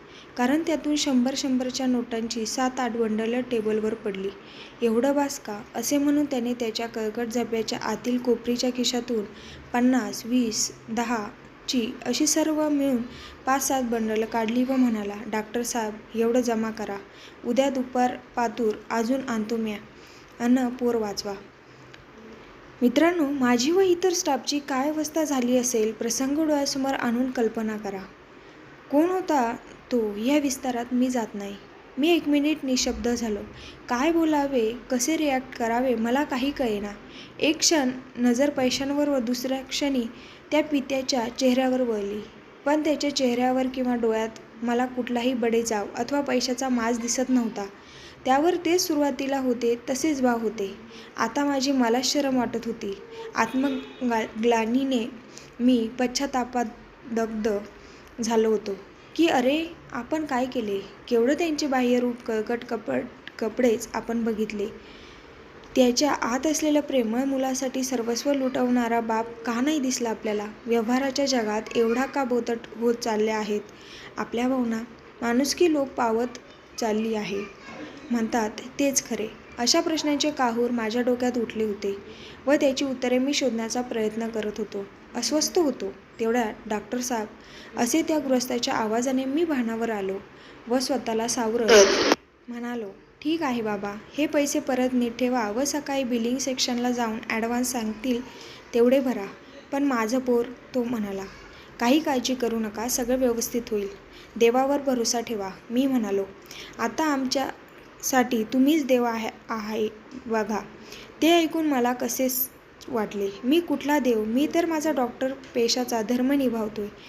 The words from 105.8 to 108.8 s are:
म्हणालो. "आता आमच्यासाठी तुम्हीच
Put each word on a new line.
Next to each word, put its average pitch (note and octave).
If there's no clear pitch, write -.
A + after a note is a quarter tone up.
म्हणालो. G3+
"आता A#3
आमच्यासाठी C4
तुम्हीच C4+